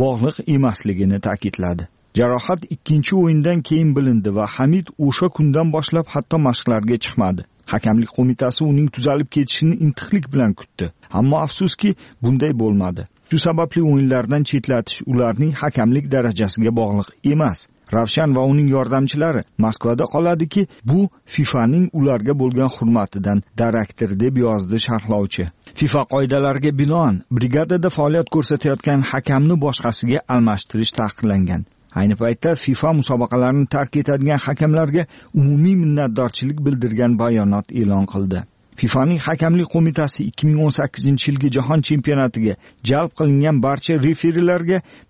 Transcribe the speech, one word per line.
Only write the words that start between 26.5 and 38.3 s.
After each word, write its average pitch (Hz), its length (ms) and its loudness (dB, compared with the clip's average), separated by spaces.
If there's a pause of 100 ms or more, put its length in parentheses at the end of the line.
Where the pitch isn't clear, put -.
binoan 147 360 2 (160)
brigadada 151 580 0
faoliyat 156 440 0
ko'rsatayotgan 143 680 0 (100)
hakamni 139 440 2 (100)
boshqasiga 120 540 -2 (140)
almashtirish 113 680 0
taqiqlangan. 98 640 0 (360)
Ayni 101 220 2
paytda 117 340 0
fifa 139 380 -2
musobaqalarini 127 840 0
tark 143 220 -2
etadigan 143 500 0
hakamlarga 156 560 0 (360)
umumiy 147 440 4
minnatdorchilik 135 840 -2
bildirgan 120 540 0
bayonot 104 520 2
e'lon 101 420 0
qildi. 95 260 -4 (400)